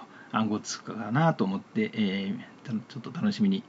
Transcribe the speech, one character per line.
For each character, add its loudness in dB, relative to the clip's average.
暗 2
号 0
通 -8
貨 -10
か -6
な 6
と 0
思 0
っ -4
て、 -2
え 0
ー、 -20
た-、 -8
ち -6
ょ -8
っ -10
と -12
楽 0
し 2
み 6
に、 2